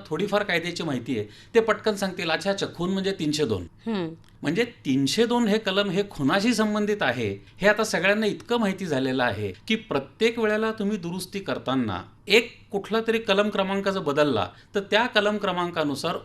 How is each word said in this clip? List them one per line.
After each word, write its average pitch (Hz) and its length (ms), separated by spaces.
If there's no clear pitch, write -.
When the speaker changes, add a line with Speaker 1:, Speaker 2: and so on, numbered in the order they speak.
Speaker 1:
थोडीफार 208 360
कायद्याची 175 400
माहिती 131 360
आहे, 104 100
ते 226 60
पटकन 214 340
सांगतील, 185 360
"अच्छा, 160 200
अच्छा, 196 240
खून 175 160
म्हणजे 190 280
तीनशे 151 260
दोन." 104 180
Speaker 2:
हम्म. 185 460
Speaker 1:
म्हणजे 170 220
तीनशे 139 640
दोन 240 220
हे 208 100
कलम 202 320
हे 185 200
खुनाशी 202 440
संबंधित 214 460
आहे, 120 440
हे 190 80
आता 214 160
सगळ्यांना 208 420
इतकं 233 340
माहिती 190 260
झालेलं 131 380
आहे 107 280
की 220 80
प्रत्येक - 600
वेळेला 220 340
तुम्ही 214 240
दुरुस्ती 185 440
करताना 120 600
एक - 420
कुठला 202 360
तरी 226 120
कलम 208 300
क्रमांक 196 400
जर 190 120
बदलला, 143 480
तर 202 60
त्या 208 260
कलम 208 300
क्रमांकानुसार 175 880